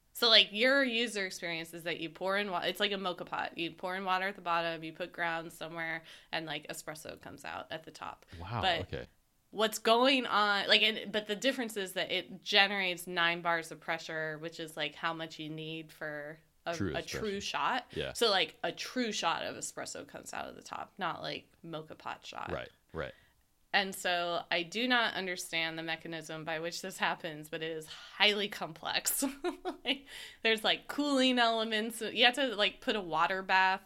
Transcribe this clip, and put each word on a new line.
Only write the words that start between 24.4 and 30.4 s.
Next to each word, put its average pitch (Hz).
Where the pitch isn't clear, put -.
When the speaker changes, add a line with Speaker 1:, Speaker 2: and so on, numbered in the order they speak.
Speaker 1:
I 175
do 208
not 240
understand 165
the 165
mechanism 160
by 160
which 170
this 190
happens, 165
but 160
it 160
is 160
highly 202
complex. -
<laughs> 277
Like, 277